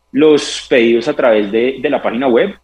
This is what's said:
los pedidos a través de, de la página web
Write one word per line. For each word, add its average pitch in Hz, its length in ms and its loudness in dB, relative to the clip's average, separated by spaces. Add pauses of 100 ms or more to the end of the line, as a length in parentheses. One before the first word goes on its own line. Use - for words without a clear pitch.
(120)
los 147 560 0
pedidos 117 400 2
a 147 60 -4
través 107 360 0
de, 123 300 -2
de 143 100 -4
la 127 120 -2
página 117 260 -2
web 160 360 0